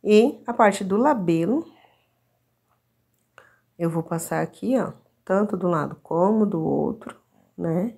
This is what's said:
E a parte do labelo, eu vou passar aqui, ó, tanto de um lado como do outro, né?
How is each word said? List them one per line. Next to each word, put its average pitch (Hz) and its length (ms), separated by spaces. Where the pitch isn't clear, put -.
E 214 440
a 240 40
parte 208 320
do 190 140
labelo, 220 640
eu 170 100
vou 165 140
passar 165 400
aqui, 202 380
ó, - 140
tanto 202 320
de 185 80
um 180 60
lado 151 320
como 196 420
do 165 220
outro, - 500
né? 180 420